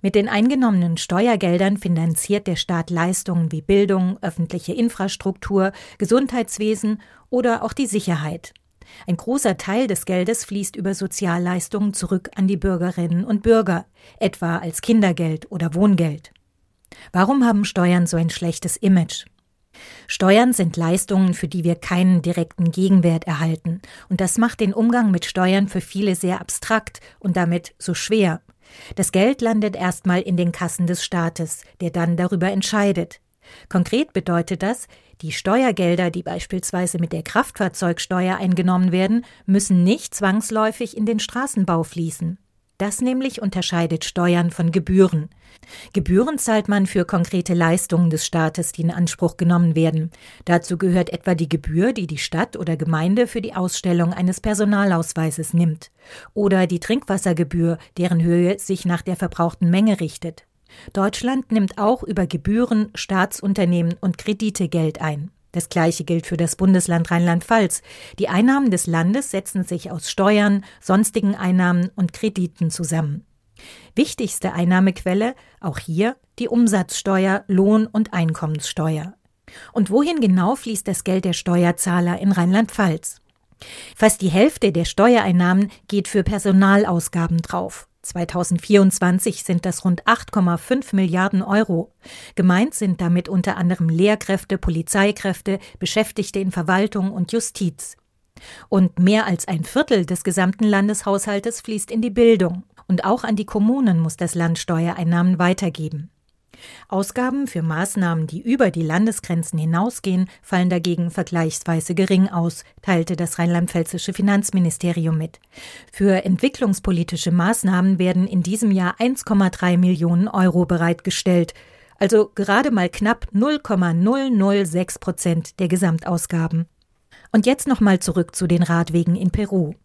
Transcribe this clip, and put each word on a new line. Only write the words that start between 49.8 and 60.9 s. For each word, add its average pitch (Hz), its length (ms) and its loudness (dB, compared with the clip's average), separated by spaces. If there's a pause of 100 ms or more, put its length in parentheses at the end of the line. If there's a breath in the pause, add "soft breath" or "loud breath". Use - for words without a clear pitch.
Dazu 175 320 0
gehört 175 340 2
etwa 180 260 -2
die 156 120 -2
Gebühr, 165 440 0
die 202 160 -4
die 151 100 -8
Stadt - 380 -4
oder 160 200 -2
Gemeinde 165 520 0
für 233 120 -6
die 214 140 -10
Ausstellung 175 580 0
eines 180 280 -2
Personalausweises 190 1120 0
nimmt. 165 380 0 (400 loud breath)
Oder 190 340 2
die 170 140 -2
Trinkwassergebühr, 170 960 -2 (180 loud breath)
deren 175 240 2
Höhe 175 380 2
sich - 260 -6
nach 175 180 0
der 185 120 -4
verbrauchten 170 560 -2
Menge 196 300 2
richtet. 165 440 -10 (480 loud breath)